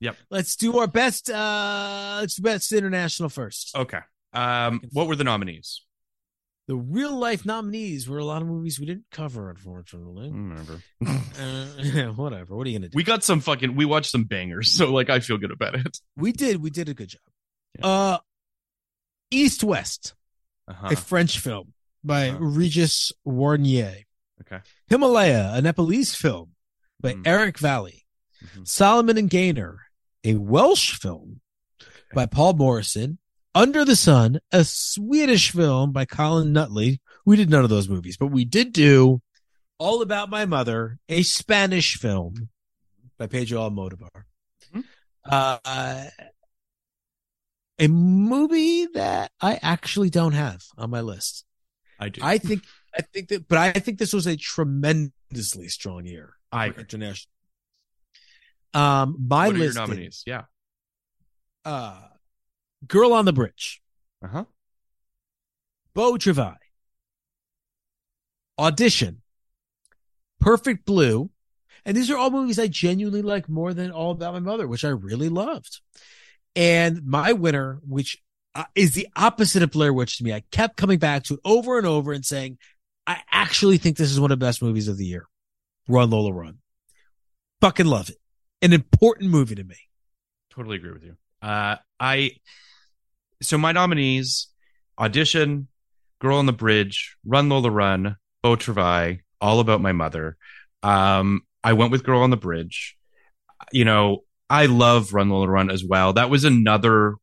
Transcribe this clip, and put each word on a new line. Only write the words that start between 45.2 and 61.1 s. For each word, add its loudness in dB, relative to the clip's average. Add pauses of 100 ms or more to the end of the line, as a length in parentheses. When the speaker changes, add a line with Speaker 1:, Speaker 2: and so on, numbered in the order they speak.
Speaker 2:
Uh, -4 (1700)
a 4
movie 2
that -4 (100)
I -2
actually -2
don't 2
have -4 (160)
on -8
my -6
list. -10 (560)
Speaker 1:
I -8
do. -12
Speaker 2:
I 0
think, -4 (320)
I -4
think -12
that, -6
but 0
I 2
think -4
this -4
was -2
a -4
tremendously -4
strong -12
year -18 (160)
Speaker 1:
I -4
Speaker 2:
for -6
Speaker 1:
agree. -18
Speaker 2:
international. -14 (1400)
Um, 0 (100)
my 2
Speaker 1:
What 0
are -2
your 0
Speaker 2:
list -4
Speaker 1:
nominees? -8
Speaker 2:
is, -20
Speaker 1:
Yeah. -12 (1200)